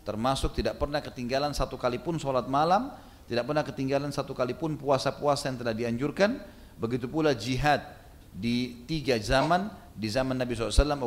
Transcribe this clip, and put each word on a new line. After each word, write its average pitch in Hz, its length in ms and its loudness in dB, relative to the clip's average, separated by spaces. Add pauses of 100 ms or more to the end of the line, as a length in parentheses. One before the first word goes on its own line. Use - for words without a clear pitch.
Termasuk 117 560 0
tidak 110 240 0
pernah 143 160 0
ketinggalan 131 560 -2
satu 127 240 -2
kali 123 240 0
pun 165 160 -2
sholat 131 320 0
malam, 175 400 4 (400)
tidak 117 160 0
pernah 151 160 2
ketinggalan 139 480 0
satu 139 240 -4
kali 127 180 0
pun 156 220 -4
puasa-puasa 139 720 0
yang 127 160 -4
telah 117 80 -2
dianjurkan. 123 720 0 (320)
Begitu 120 320 -2
pula 151 240 2
jihad 127 560 2 (480)
di 120 540 -2
tiga 135 340 0
zaman, 151 480 2 (240)
di 107 160 -2
zaman 131 240 0
Nabi 123 240 -2
sallallahu 107 160 -2
alaihi - 80 8
wasallam, 143 240 0